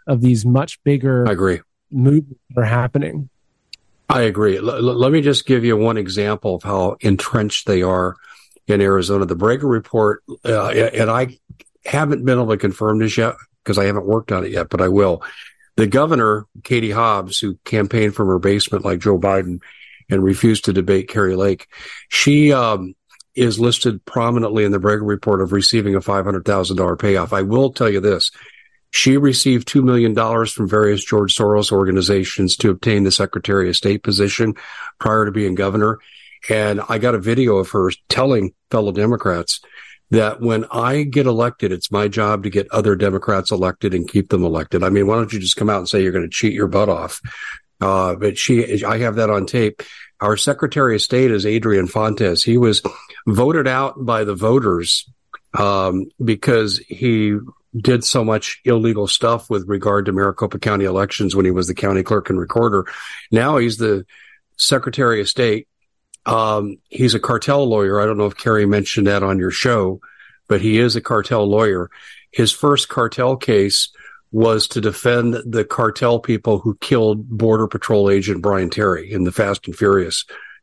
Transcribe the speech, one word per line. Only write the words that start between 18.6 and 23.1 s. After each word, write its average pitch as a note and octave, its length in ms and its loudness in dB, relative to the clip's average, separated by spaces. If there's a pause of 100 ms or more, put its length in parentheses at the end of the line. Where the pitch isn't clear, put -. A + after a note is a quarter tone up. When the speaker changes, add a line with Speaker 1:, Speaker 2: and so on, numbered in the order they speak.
Speaker 2:
like F#2+ 160 -2
Joe G2+ 180 2
Biden F#2+ 420 -2 (500)
and G2 140 2
refused G2+ 400 2
to G2+ 80 0
debate F#2+ 360 0
Kari F#2+ 280 0
Lake, F#2+ 320 -2 (400)
she, D3 440 4
um, G#2+ 420 0 (400)